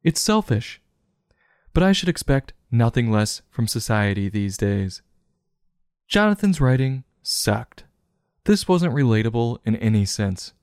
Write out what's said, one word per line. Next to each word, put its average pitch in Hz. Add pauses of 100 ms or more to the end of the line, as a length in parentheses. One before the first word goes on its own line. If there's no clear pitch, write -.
It's 165
selfish. 208 (880)
But 160
I 190
should 180
expect - (180)
nothing 117
less 107
from 117
society 101
these 101
days. 98 (1040)
Jonathan's 202
writing 131 (180)
sucked. - (600)
This 208
wasn't 175
relatable 117
in 110
any 110
sense. 98 (100)